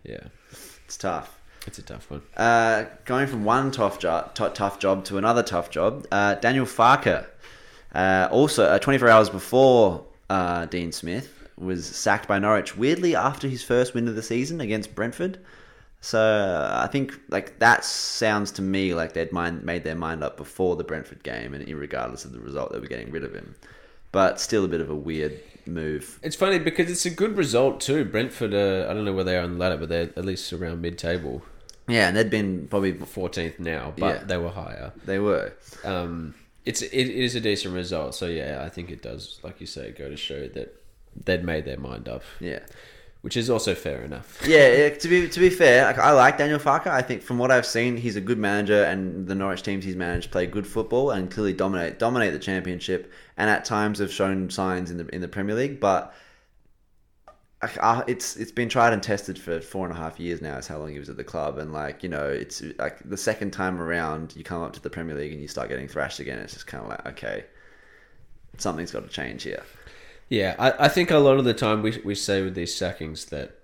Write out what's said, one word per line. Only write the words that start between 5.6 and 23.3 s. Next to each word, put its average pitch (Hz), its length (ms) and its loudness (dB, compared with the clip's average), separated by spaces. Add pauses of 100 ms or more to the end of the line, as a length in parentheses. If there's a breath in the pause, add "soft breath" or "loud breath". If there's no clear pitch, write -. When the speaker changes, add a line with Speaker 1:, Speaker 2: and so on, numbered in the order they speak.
Speaker 2:
job, 85 420 -2
uh, 101 240 4
Daniel 123 300 2
Farke, 117 600 4 (680 loud breath)
uh, 95 380 4
also, 135 340 6
uh, 87 140 6
twenty-four 123 300 4
hours 110 200 10
before, 110 760 6 (240)
uh, 87 360 0
Dean 85 260 -4
Smith, 92 400 -8 (260)
was 90 280 -6
sacked - 420 -2
by 101 120 2
Norwich, 104 380 0
weirdly 165 380 2
after 135 320 -2
his 127 160 -6
first 123 300 2
win 117 140 0
of 113 80 -4
the 107 80 -6
season 143 380 -4
against 107 340 -4
Brentford. 165 420 -4 (640 soft breath)
So, - 160 -2
uh, 95 640 2
I - 60 0
think, 135 400 -4
like, - 320 -4
that 113 240 6
sounds 104 680 0
to - 80 -6
me 95 320 0
like 82 180 -2
they'd 82 220 -4
mind, 85 300 -4
made 82 200 -4
their 80 120 -4
mind 82 280 -4
up - 140 -6
before 90 400 -2
the - 80 -6
Brentford - 380 -10
game, 60 300 -10
and 71 140 -10
irregardless 64 560 -8
of 67 80 -16
the 60 80 -14
result, 67 320 -8
they - 80 -8
were 58 80 -14
getting 60 240 -10
rid 76 140 -8
of - 80 -10